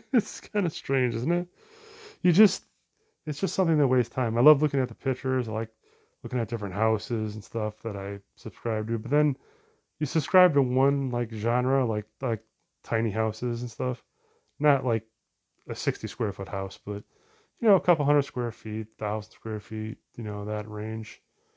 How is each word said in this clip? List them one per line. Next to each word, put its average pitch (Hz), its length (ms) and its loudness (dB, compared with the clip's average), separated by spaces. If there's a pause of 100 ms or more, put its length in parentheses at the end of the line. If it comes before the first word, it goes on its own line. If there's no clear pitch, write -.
(120)
It's - 300 0
kinda 190 280 -2
strange, 127 460 -2
isn't 127 160 -2
it? 175 160 -2 (760)
You 175 100 6
just, 202 320 4 (600)
it's 151 140 -8
just - 160 -4
something 165 220 2
that 143 100 4
wastes 127 260 2
time. 117 240 -2
I 120 40 4
love 143 200 8
looking 143 180 0
at 127 100 0
the 135 60 -14
pictures. 131 520 -4
I 110 40 -6
like 110 180 -4 (540)
looking 123 160 -4
at 110 80 -2
different 104 260 -6
houses 110 600 0
and 104 80 -10
stuff 107 400 -6
that 107 120 -6
I 101 240 -8 (160)
subscribe 107 520 -6
to. 117 100 -2
But 117 140 -6
then 147 260 2 (600)
you 156 60 -2
subscribe 170 500 4
to 139 60 4
one, 135 500 2
like, 120 200 -2
genre, 123 540 0
like, 107 200 -2 (160)
like 117 220 -2 (400)
tiny 113 280 0
houses 113 500 -2
and 120 80 -6
stuff. 127 340 -6 (560)
Not 139 260 4
like 113 200 0 (600)
a 117 80 -8
sixty - 320 -4
square 104 240 -4
foot 95 160 -8
house, 98 360 -6
but, 104 200 -8 (560)
you 233 80 0
know, 202 80 6
a 175 60 2
couple 151 240 2
hundred 143 180 4
square 120 280 -6
feet, 110 360 -8 (100)
thousand 107 360 -6
square 110 260 -8
feet, 110 380 -8 (180)
you 120 80 -8
know, 104 220 -6
that 107 240 -6
range. 110 520 -8 (360)